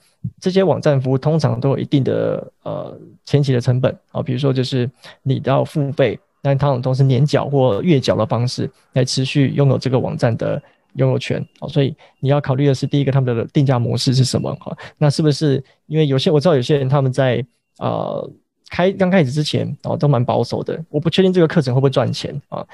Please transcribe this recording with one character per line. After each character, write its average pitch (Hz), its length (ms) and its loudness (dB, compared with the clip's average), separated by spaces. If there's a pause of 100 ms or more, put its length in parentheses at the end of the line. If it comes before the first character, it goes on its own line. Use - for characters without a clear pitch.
(400)
这 185 100 -2
些 190 120 2
网 139 180 2
站 139 200 2
服 131 100 -2
务 131 80 2
通 156 180 0
常 120 220 0
都 135 120 0
有 - 80 0
一 123 60 -4
定 135 200 0
的， 110 480 -2 (100)
呃， 101 340 -10 (280)
前 143 180 2
期 135 100 0
的 123 80 0
成 123 200 0
本， 131 120 0 (200)
啊， 123 100 -6
比 131 100 -6
如 123 60 -4
说 139 140 0
就 131 100 0
是 123 260 -2 (340)
你 127 220 -2
要 135 200 2
付 139 260 -4
费， 123 260 0 (240)
但 139 160 0
通 143 140 0
常 123 100 -2
都 127 140 -2
是 135 80 2
年 135 240 4
缴 139 220 0
或 127 340 2
月 165 160 4
缴 101 160 0
的 107 100 0
方 120 220 -2
式 120 240 -6 (220)
来 131 120 0
持 131 200 -2
续 135 240 2
拥 139 200 2
有 120 80 4
这 120 140 -4
个 127 80 2
网 127 180 -4
站 117 200 0
的 107 260 -4 (320)
拥 131 160 0
有 127 80 0
权， - 260 -4 (140)
啊， - 80 -12
所 143 160 0
以 131 100 0 (280)
你 131 80 0
要 143 120 2
考 131 140 -2
虑 143 120 2
的 135 80 4
是 135 120 -4
第 143 140 0
一 139 40 0
个 131 60 0
他 135 100 2
们 123 160 0
的 110 100 -2
定 143 200 2
价 135 120 2
模 120 180 -2
式 123 180 0
是 131 80 4
什 - 180 0
么， 65 100 -4 (100)
啊， - 160 -12 (220)
那 151 120 4
是 - 100 0
不 156 100 4
是， 139 320 0 (240)
因 151 120 -4
为 156 80 4
有 135 100 2
些， 151 140 0
我 151 80 4
知 147 100 2
道 160 60 4
有 127 80 2
些 143 160 2
人 131 100 -2
他 139 140 2
们 131 100 0
在， 127 320 0 (340)
呃， 50 520 -6 (400)
开， 185 220 0
刚 185 180 0
开 185 140 4
始 123 80 -2
之 151 100 -2
前， 120 400 -4
哦， 117 140 -4
都 147 100 0
蛮 123 180 2
保 117 200 0
守 107 180 -4
的， - 260 -6
我 151 120 -4
不 160 100 -2
确 196 100 2
定 190 120 4
这 185 80 2
个 160 80 4
课 170 120 0
程 127 140 0
会 135 60 2
不 135 40 4
会 135 60 2
赚 117 220 0
钱， - 360 -8
啊， - 260 -10